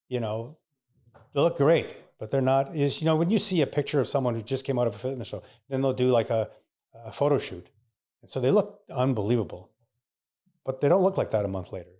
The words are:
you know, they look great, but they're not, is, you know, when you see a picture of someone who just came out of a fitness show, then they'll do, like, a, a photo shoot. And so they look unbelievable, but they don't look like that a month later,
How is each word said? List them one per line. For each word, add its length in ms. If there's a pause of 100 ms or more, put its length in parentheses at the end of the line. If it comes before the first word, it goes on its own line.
you 100
know, 380 (760)
they 60
look 180
great, 380 (240)
but 100
they're 120
not, 340
is, 260
you 40
know, 100
when 160
you 80
see 220
a 60
picture 320
of 80
someone 280
who 60
just 240
came 120
out 100
of 80
a 40
fitness 300
show, 120 (280)
then 120
they'll 120
do, 180
like, 180
a, 200 (560)
a 60
photo 280
shoot. 280 (540)
And 80
so 100
they 120
look 300 (120)
unbelievable, 760 (960)
but 160
they 60
don't 140
look 160
like 140
that 140
a 20
month 260
later, 160 (100)